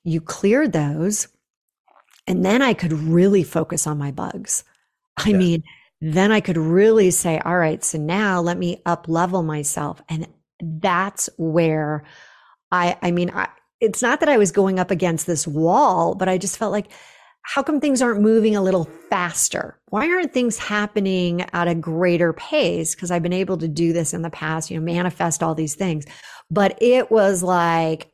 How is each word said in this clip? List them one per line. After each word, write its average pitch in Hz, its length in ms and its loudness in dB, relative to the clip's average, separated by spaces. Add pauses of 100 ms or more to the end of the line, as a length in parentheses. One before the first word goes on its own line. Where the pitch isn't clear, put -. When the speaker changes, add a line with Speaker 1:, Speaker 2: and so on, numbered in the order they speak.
Speaker 1:
you 165 180 -2
cleared 220 520 0
those, 156 560 -2 (1000)
and 185 180 0
then 220 160 2
I 254 140 2
could 165 180 -2
really 175 500 4
focus 165 440 -4
on 151 100 -4
my 143 140 -4
bugs. - 520 -8 (540)
I - 120 0
Speaker 2:
Yeah. 202 80 4
Speaker 1:
mean, 170 260 2 (420)
then 185 280 2
I 214 80 4
could 165 160 -2
really 190 540 6
say, 165 280 0
"All 175 180 -2
right, 156 240 0
so - 160 -4
now 180 440 0
let 175 160 -2
me 175 280 -4
up 170 220 -4
level 175 340 0
myself." 151 680 -6
And 160 180 -6 (320)
that's 175 800 -2
where 156 640 0 (720)
I, 175 280 0
I 175 100 0
mean, 175 220 0
I, - 140 -6 (320)
it's 214 220 0
not 277 180 0
that 320 80 2
I 285 100 4
was 202 140 4
going 190 280 2
up 180 120 0
against 170 360 -2
this 165 200 -2
wall, 170 680 2
but 190 140 -2
I 185 100 0
just 190 200 -6
felt 208 160 -2
like, 202 180 -4 (520)
"How - 200 -4
come 302 160 0
things 269 220 0
aren't 233 200 0
moving 220 320 4
a 202 80 0
little 185 220 2 (260)
faster? - 720 -4 (120)
Why 254 180 -2
aren't 359 240 -2
things 247 240 0
happening 190 840 -2 (100)
at 170 160 0
a 170 60 0
greater 165 580 0
pace?" 175 640 -2
'Cause 175 140 -10
I've 175 140 -2
been 175 80 -2
able 185 280 -2
to 160 100 -4
do 165 240 0
this 165 200 -2
in 175 100 -6
the 165 60 -6
past, 160 400 -6
you 180 80 -6
know, 160 60 -4
manifest 170 580 -2
all 160 140 -2
these 156 200 -4
things. 165 280 -4 (480)
But 196 300 2
it 247 300 2
was 196 320 4
like, 165 720 0